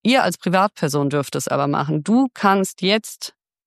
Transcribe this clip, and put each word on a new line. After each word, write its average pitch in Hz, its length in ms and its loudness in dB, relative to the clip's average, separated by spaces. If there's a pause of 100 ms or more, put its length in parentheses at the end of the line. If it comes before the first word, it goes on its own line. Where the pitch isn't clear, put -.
ihr 254 180 4
als - 160 0
Privatperson 165 720 0
dürft 143 260 -4
es 139 120 -4
aber 139 180 -2
machen. 143 380 -2
Du 247 320 2
kannst 196 480 0
jetzt, - 500 -4 (340)